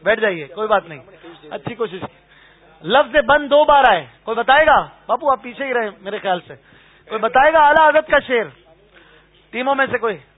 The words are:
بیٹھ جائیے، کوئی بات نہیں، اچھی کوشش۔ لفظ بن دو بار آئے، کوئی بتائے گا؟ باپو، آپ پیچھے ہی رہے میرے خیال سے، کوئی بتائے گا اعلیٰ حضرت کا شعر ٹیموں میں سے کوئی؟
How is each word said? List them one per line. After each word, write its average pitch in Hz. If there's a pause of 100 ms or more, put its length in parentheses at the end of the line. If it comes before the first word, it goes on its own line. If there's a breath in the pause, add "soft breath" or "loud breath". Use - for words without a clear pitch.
بیٹھ 214
جائیے، 180
کوئی 214
بات 190
نہیں، 147 (500)
اچھی -
کوشش۔ 185 (800 soft breath)
لفظ 240 (100)
بن 285
دو 294
بار 285
آئے، 165 (180)
کوئی 220
بتائے 269
گا؟ 214 (200)
باپو، 247
آپ 240
پیچھے 254
ہی 262
رہے 226 (120)
میرے 202
خیال 185
سے، 147 (560 soft breath)
کوئی 220
بتائے 262
گا 320
اعلیٰ 302
حضرت 311
کا 311 (100)
شعر 240 (1080 soft breath)
ٹیموں 254
میں 269
سے 240
کوئی؟ 208 (200)